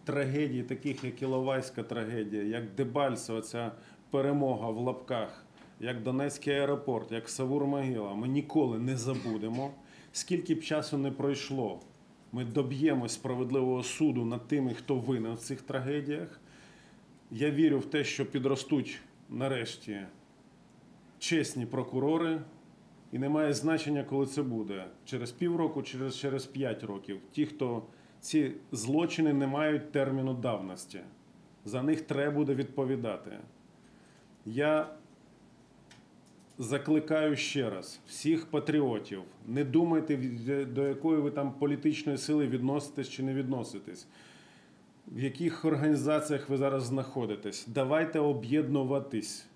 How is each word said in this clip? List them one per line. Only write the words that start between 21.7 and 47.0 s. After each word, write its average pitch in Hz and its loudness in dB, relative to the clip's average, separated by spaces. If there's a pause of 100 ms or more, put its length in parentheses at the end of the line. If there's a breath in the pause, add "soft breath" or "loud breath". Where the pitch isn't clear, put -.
і - -4
немає 147 2
значення, 147 0
коли 139 2
це 139 -2
буде. 104 -4 (200)
Через 127 -6
півроку, 165 0
через, 127 -6
через 135 -2
п'ять 127 -2
років. 98 -6 (120)
Ті, 151 2
хто 120 -2 (360 loud breath)
ці 147 2 (200)
злочини 151 2
не 139 4
мають 147 0
терміну 135 2
давності. 98 -4 (680)
За 123 -2
них 156 2
треба 143 0
буде 139 2
відповідати. 127 -2 (1080 loud breath)
Я 147 2 (1700)
закликаю 151 2
ще 123 0
раз 92 -8
всіх 160 0
патріотів, 127 0 (260)
не 127 0
думайте, 156 4 (480)
до 131 0
якої 151 2
ви 143 2
там 143 0
політичної 147 0
сили 151 2
відноситесь 135 0
чи - -6
не 135 0
відноситесь, 123 -4 (1000 loud breath)
в - -10
яких 147 -2
організаціях 151 2
ви 139 2
зараз 135 2
знаходитесь. 120 -4